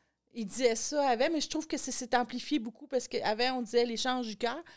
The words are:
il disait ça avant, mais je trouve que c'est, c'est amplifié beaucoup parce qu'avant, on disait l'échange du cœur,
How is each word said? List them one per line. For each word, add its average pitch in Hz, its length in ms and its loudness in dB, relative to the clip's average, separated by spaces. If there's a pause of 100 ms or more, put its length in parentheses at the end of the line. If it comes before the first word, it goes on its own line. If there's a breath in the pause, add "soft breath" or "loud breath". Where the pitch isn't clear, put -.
(320)
il 226 140 -6
disait 226 300 4
ça 285 320 0
avant, 247 220 4
mais 311 100 0
je - 80 -4
trouve 311 180 -4
que 311 100 -4
c'est, 254 160 0
c'est 247 220 -2
amplifié 247 440 0
beaucoup 226 280 -8
parce 247 200 -2
qu'avant, 247 520 0
on 240 40 -2
disait 233 220 2
l'échange 240 440 -2
du 208 80 -10
cœur, 254 260 -4 (140 loud breath)